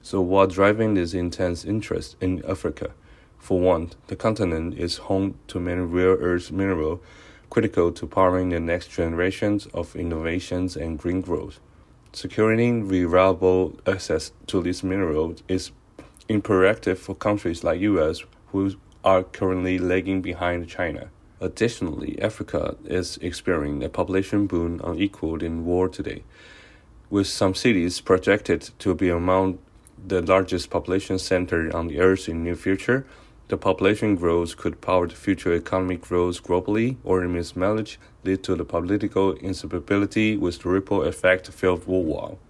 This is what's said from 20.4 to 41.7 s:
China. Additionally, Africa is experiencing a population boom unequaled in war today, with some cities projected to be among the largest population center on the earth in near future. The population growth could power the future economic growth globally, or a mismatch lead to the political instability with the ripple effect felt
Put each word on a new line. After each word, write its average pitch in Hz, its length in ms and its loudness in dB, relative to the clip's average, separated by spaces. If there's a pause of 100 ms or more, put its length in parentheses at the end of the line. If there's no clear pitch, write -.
China. 85 400 -6 (340)
Additionally, - 800 -4
Africa - 640 -4
is 90 380 -4
experiencing 73 600 -2
a - 60 -4
population 98 580 0
boom 85 380 -2
unequaled 85 580 -4
in 82 220 -4
war 90 240 2
today, - 340 -8 (840)
with 98 200 2
some 95 260 2
cities 90 480 2
projected 95 680 2 (100)
to 92 160 0
be 90 140 2
among 92 500 2 (480)
the 92 140 0
largest 92 480 2
population 95 500 -2
center 87 560 0
on 85 120 -2
the 76 120 -4
earth 92 300 4
in 82 160 -4
near 87 100 -2
future. 120 520 0 (420)
The - 80 -2
population 101 600 2
growth 85 420 0
could - 240 -4
power 90 240 2
the 82 80 -10
future 90 400 0
economic 90 480 -2
growth 87 400 0
globally, 107 600 0
or 92 200 2
a - 20 -2
mismatch 92 680 -2 (260)
lead 92 200 0
to 92 120 0
the 85 120 -4
political 95 680 0
instability 101 1000 0
with 90 240 -2
the 90 80 -4
ripple 95 360 0
effect 92 440 2
felt 90 380 0